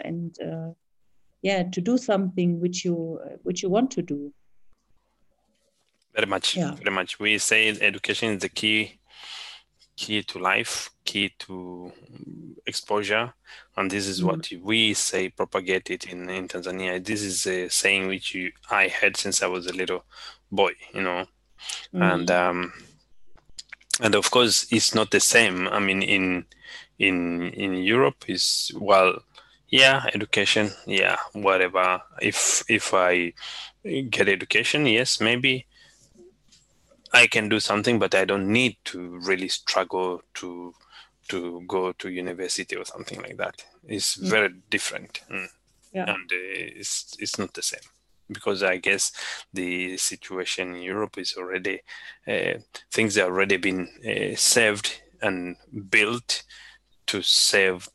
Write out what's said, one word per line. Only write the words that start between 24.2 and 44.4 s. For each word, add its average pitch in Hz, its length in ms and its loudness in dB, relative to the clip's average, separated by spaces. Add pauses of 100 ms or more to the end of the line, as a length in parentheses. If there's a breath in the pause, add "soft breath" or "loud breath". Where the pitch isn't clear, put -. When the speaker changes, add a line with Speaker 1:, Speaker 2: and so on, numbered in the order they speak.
Speaker 2:
course 120 400 4
it's 113 240 4
not 107 160 2
the 101 80 6
same. 95 480 4
I 104 120 0
mean, 98 220 0
in, 92 440 0 (520 loud breath)
in, 87 520 0
in 98 260 -4
Europe 117 520 2
is, - 480 -2
well, 95 460 4 (460 loud breath)
yeah, 135 460 6
education, 104 580 2 (140)
yeah, 95 320 2 (160)
whatever. 92 680 2 (200)
If, - 480 0
if 110 240 2
I 90 400 4 (500 loud breath)
get 131 460 0
education, 110 560 2
yes, 120 340 4
maybe 123 460 2 (1500 soft breath)
I 120 140 10
can 107 240 2
do 107 100 4
something, 107 380 2
but 98 160 2
I 95 100 6
don't 98 280 2
need 120 340 2
to 90 360 -10
really 92 260 0
struggle 92 720 -2 (140)
to, 87 400 -12 (540 loud breath)
to 87 380 -6
go 92 260 -2
to - 160 -12
university 90 640 -6
or 92 100 -8
something - 360 -14
like 92 160 -14
that. 92 280 -8 (220)
It's 104 300 -4
Speaker 1:
Mm. 95 120 -4
Speaker 2:
very 104 200 4 (200)